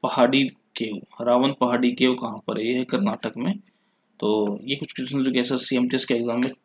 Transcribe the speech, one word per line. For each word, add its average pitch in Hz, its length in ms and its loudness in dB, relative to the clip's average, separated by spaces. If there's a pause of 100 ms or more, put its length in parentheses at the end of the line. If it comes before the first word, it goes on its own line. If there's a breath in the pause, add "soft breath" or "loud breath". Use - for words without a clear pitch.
पहाड़ी 131 440 6
केव, - 540 -8 (200)
रावण 123 320 2
पहाड़ी 123 380 2
केव 127 240 2
कहाँ 113 320 -10
पर 110 120 -4
है? 110 80 -4
ये 127 100 -2
है 127 80 -4
कर्नाटक 104 520 -4
में। 185 220 -4 (600)
तो 107 440 0
ये 135 120 -4
कुछ 131 180 -12
क्वेश्चन 135 300 -4
जो 131 80 0
कि 123 80 0
एसएससी 127 360 -2
एमटीएस 123 300 0
के - 80 0
एग्जाम 117 240 -2
में 123 140 -2 (140)